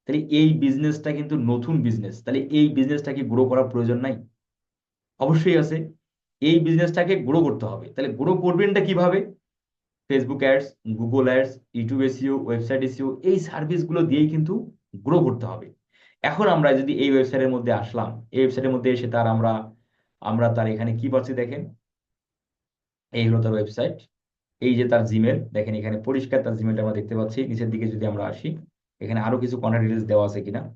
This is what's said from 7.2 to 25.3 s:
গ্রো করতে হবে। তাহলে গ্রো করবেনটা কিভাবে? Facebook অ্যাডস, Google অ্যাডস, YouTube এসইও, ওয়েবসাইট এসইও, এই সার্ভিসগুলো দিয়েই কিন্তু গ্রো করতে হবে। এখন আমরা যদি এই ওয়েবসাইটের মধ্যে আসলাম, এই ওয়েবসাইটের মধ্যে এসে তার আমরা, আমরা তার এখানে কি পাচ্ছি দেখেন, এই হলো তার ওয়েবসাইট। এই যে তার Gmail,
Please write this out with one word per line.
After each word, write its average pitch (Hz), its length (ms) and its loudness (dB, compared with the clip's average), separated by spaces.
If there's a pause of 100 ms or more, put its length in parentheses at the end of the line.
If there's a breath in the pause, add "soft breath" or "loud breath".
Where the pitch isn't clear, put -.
গ্রো 156 200 4
করতে 110 240 -4
হবে। 98 220 -12
তাহলে 135 160 -4 (100)
গ্রো 165 140 2 (100)
করবেনটা 190 440 2
কিভাবে? 180 320 2 (920)
Facebook 131 340 0
অ্যাডস, 135 240 2 (320)
Google 127 300 2
অ্যাডস, 131 220 2 (260)
YouTube 127 300 -2
এসইও, 131 280 -2 (100)
ওয়েবসাইট 117 420 -2
এসইও, 135 220 -4 (200)
এই 185 80 4 (100)
সার্ভিসগুলো 156 640 -2
দিয়েই 151 240 4
কিন্তু 160 200 0 (400)
গ্রো 131 320 0
করতে 113 260 -2
হবে। 85 160 -14 (560 soft breath)
এখন 151 220 0 (100)
আমরা 147 140 4 (100)
যদি 139 140 -2 (100)
এই 143 80 2
ওয়েবসাইটের 131 440 2
মধ্যে 117 160 -2 (100)
আসলাম, 110 280 -4 (260)
এই 127 60 2
ওয়েবসাইটের 131 340 2
মধ্যে 123 200 0
এসে 117 200 -4
তার 117 180 2
আমরা, 113 180 2 (680)
আমরা 113 340 0
তার 113 180 0
এখানে 117 260 -4
কি 135 140 -4
পাচ্ছি 131 180 0 (100)
দেখেন, 131 200 -6 (1500)
এই 117 140 0
হলো 113 160 4
তার 110 120 0
ওয়েবসাইট। 113 400 -4 (640)
এই 127 160 2
যে 120 140 2
তার 117 180 4
Gmail, 113 280 2 (180)